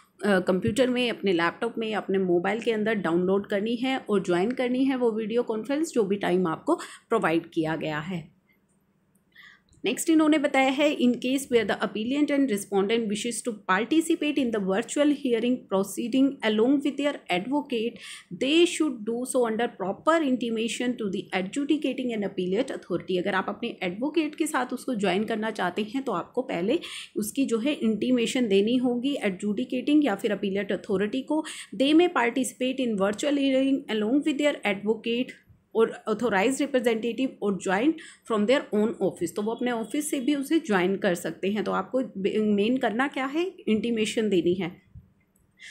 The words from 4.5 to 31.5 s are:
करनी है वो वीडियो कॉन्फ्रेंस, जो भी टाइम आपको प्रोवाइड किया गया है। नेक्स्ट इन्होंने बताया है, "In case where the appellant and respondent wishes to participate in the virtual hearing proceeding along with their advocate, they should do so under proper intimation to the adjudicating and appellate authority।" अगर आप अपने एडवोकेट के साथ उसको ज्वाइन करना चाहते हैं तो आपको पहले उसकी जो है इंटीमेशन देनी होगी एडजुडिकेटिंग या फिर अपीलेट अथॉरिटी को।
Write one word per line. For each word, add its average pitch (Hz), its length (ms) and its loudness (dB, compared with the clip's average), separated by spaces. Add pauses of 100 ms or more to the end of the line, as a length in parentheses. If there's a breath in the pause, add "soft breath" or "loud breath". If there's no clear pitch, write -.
करनी 254 340 0
है 269 100 2
वो 247 160 2
वीडियो 220 320 0
कॉन्फ्रेंस, 277 500 -2
जो 233 100 2
भी 190 120 0
टाइम 180 320 2
आपको 165 280 0 (340 loud breath)
प्रोवाइड 170 440 0
किया 160 220 0
गया 156 240 -4
है। 160 340 -8 (1500 loud breath)
नेक्स्ट 220 240 0
इन्होंने 311 280 6
बताया 269 320 2
है, 285 280 2
"In 247 120 4
case 254 320 0
where 226 260 2
the 208 100 -2
appellant 247 500 -2
and 277 200 2
respondent 202 560 2
wishes 214 440 -4
to 233 60 -2 (180)
participate 302 640 2
in 247 140 2
the 214 80 0
virtual 233 540 2
hearing 240 420 2 (180)
proceeding 226 520 2
along 226 500 2
with 277 220 0
their 285 160 0
advocate, 233 800 -2 (460 loud breath)
they 311 300 4
should 311 260 -2
do 233 320 -4 (100)
so 220 160 2
under 226 160 0
proper 277 520 0
intimation 233 680 -2
to 233 240 -2
the 180 100 -4 (140)
adjudicating 254 800 -2
and 208 80 -2
appellate 190 440 -2
authority।" 180 520 -4
अगर 185 140 -2
आप 190 160 -2
अपने 214 340 -8
एडवोकेट 294 520 -2
के 311 120 -2
साथ 254 260 -4
उसको 247 220 -6
ज्वाइन 196 280 0
करना 220 280 -2
चाहते 196 300 -4
हैं 240 220 -6
तो 254 80 -4
आपको 175 300 -4
पहले 214 380 -2 (360 loud breath)
उसकी 220 300 -2
जो 233 140 0
है 285 140 0
इंटीमेशन 233 720 0
देनी 202 280 4
होगी 247 480 0
एडजुडिकेटिंग 247 800 0
या 202 100 0
फिर 208 160 -2
अपीलेट 196 400 -2
अथॉरिटी 208 500 -2
को। 302 240 -2 (300 loud breath)